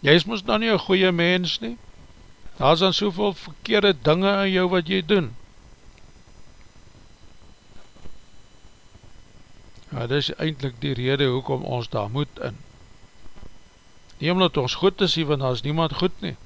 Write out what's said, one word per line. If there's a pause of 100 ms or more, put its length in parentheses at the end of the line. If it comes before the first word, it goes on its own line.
Jy
is
mos
nou
nie
'n
goeie
mens
nie. (800)
Daar
is
dan
soveel
verkeerde
dinge (140)
in
jou
wat
jy
doen. (4000)
Ja,
dis
eintlik
die
rede
hoekom
ons
daar
moet
in. (1600)
Nie
omdat
ons
goed
is,
want
daar
is
niemand
goed
nie. (100)